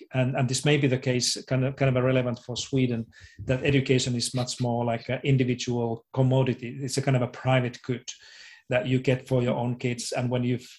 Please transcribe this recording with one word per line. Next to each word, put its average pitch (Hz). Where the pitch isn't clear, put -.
and, 127
and 135
this 131
may 147
be 139
the 123
case, 123
kind 131
of, 139
kind 135
of 123
relevant 127
for 120
Sweden, 120
that 127
education 131
is 117
much 123
more 120
like 117
an 123
individual 120
commodity. 131
It's -
a 131
kind 131
of 120
a 117
private 127
good -
that 127
you 131
get 127
for 131
your 123
own 120
kids. 120
And 123
when 123
you've, 123